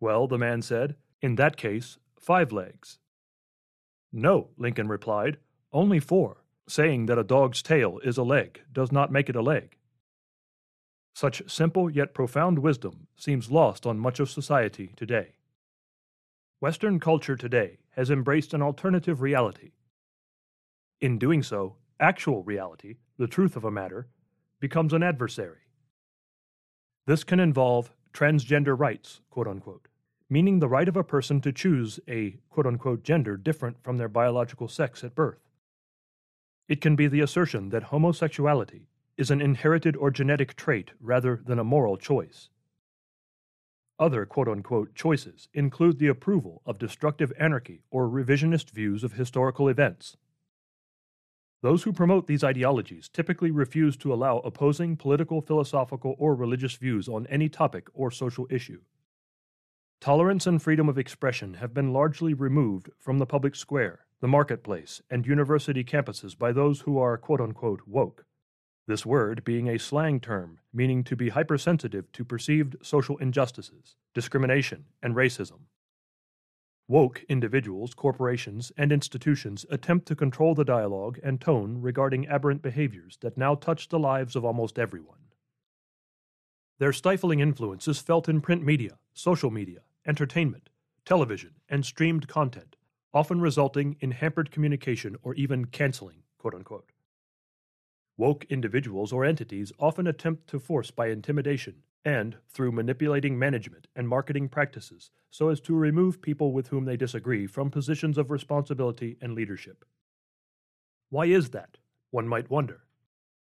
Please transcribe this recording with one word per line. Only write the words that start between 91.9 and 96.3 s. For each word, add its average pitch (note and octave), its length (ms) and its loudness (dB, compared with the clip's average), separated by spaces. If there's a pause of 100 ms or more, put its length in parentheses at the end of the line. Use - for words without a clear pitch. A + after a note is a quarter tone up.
content, - 480 -4 (380)
often D3+ 260 2
resulting C#3+ 600 0
in C3+ 100 -2
hampered D3+ 400 -2
communication C3 720 -2
or B2+ 120 -8
even C3+ 320 -2
canceling, A2 580 -6 (140)